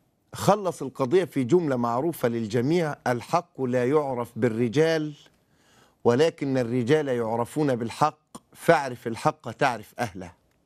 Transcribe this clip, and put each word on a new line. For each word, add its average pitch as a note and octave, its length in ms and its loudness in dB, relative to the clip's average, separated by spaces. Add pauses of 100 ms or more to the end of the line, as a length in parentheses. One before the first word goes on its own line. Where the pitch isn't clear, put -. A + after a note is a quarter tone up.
(340)
خلص F#3+ 480 0
القضية C3+ 420 0
في C3+ 200 -2
جملة D3 320 2
معروفة A#2+ 520 0
للجميع: A#2+ 640 0 (120)
"الحق B2+ 560 -2
لا B2 260 0
يعرف C3+ 480 0
بالرجال، B2+ 760 0 (920)
ولكن C3+ 540 2
الرجال B2+ 500 0
يعرفون A#2+ 680 -2
بالحق، B2 420 -2 (340)
فاعرف C#3 540 0
الحق A#2+ 440 -4
تعرف A#2 480 -2
أهله". F#2 340 -6 (340)